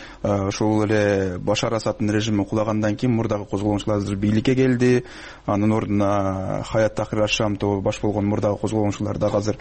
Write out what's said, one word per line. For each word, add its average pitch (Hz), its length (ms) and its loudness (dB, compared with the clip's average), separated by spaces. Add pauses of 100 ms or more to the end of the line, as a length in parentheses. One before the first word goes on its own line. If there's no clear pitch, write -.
(220)
а, 101 280 0
ушул 107 340 2
эле 101 560 2
Башар 107 340 0
Асаддын 107 380 -2
режими 107 320 0
кулагандан 107 540 0
кийин 123 180 0
мурдагы 107 300 -2
козголоңчулар 104 500 -2
азыр 101 220 -2
бийликке 107 380 2
келди. 123 500 4 (400)
Анын 107 260 2
ордуна 101 960 0
Хаят 110 280 2
Тахрир 107 280 -2
Ашшам 104 320 0
тобу 101 260 0
баш 104 200 -4
болгон 104 260 0
мурдагы 104 320 0
козголоңчулар 104 580 -2
дагы 104 200 0
азыр 104 240 0